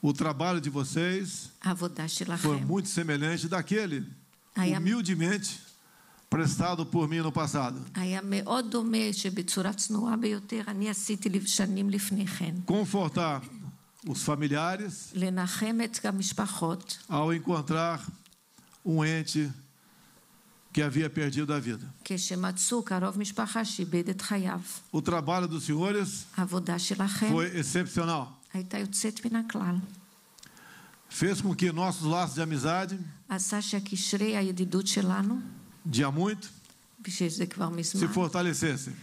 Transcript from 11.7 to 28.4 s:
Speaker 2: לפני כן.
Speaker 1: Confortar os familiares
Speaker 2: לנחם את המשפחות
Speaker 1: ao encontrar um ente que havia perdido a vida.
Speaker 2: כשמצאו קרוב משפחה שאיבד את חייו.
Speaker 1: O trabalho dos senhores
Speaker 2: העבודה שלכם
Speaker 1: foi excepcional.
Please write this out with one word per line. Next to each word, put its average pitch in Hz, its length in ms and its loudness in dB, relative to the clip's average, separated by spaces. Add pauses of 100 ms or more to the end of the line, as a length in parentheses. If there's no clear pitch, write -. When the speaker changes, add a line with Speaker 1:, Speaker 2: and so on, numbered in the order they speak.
Speaker 2:
לפני 196 360 0
כן. 170 280 -4 (120)
Speaker 1:
Confortar 175 760 2 (640)
os 127 160 -2
familiares 151 920 0
Speaker 2:
לנחם 185 720 0
את 226 220 -4
המשפחות 190 920 -2 (100)
Speaker 1:
ao 156 240 2
encontrar 165 680 0 (840)
um 160 180 4
ente 156 460 0 (1200)
que - 80 2
havia 147 300 2
perdido 147 420 0
a 147 60 2
vida. 113 260 -4 (200)
Speaker 2:
כשמצאו 185 800 0
קרוב 190 360 0
משפחה 214 460 0
שאיבד 175 440 0
את 190 140 -4
חייו. 190 380 0 (320)
Speaker 1:
O 156 100 2
trabalho 170 460 2
dos 156 160 -4
senhores 190 600 0 (100)
Speaker 2:
העבודה 180 420 0
שלכם 196 540 2
Speaker 1:
foi 170 180 2 (100)
excepcional. 165 680 0 (260)